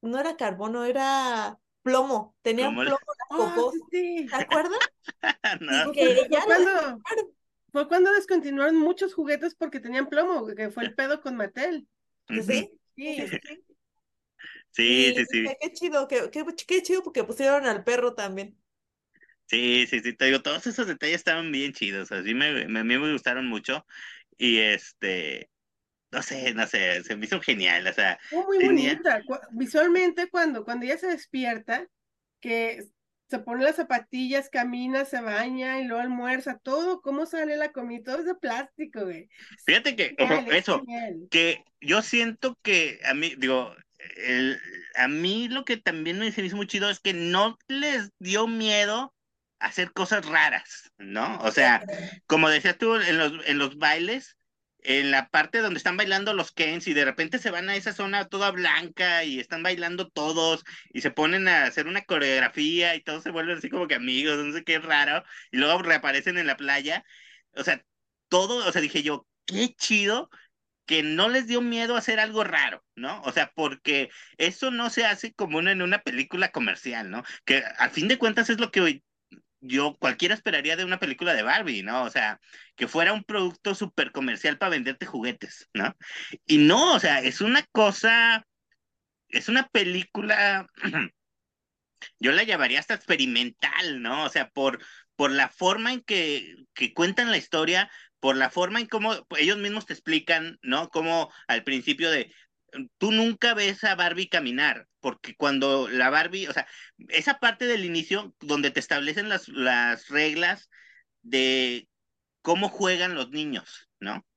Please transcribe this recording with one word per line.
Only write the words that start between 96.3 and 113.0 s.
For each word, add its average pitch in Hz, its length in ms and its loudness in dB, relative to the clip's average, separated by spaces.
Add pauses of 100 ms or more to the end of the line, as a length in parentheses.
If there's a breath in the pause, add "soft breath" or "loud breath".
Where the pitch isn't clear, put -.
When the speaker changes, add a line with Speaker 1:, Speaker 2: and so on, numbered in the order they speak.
Speaker 2:
que 123 200 -2
cuentan 202 380 2
la 196 60 2
historia, 170 520 0 (300 loud breath)
por 135 160 4
la 131 140 2
forma 185 300 0
en 233 80 -6
cómo 220 260 -2 (240)
ellos 175 200 4
mismos 202 280 -4
te - 80 -10
explican, 160 680 -2
¿no? 143 280 -2
Como 165 420 0 (160 loud breath)
al 117 160 0
principio 139 480 -2
de, 135 200 -2 (680 soft breath)
tú 208 140 0
nunca 226 420 2
ves 202 300 0
a 196 120 2
Barbie 175 340 -2
caminar, 131 580 0 (120)
porque 120 360 -8
cuando 139 540 2
la 127 200 2
Barbie, 170 380 0
o 139 60 -8
sea, 135 140 -4 (420 loud breath)
esa 277 300 0
parte 240 260 0
del 226 200 0
inicio 175 540 -4
donde 143 320 0
te 131 80 0
establecen 151 500 -2
las, 196 200 -4
las 123 600 0
reglas 156 600 0 (540 soft breath)
de 127 640 0 (560)
cómo 185 260 2
juegan 180 460 0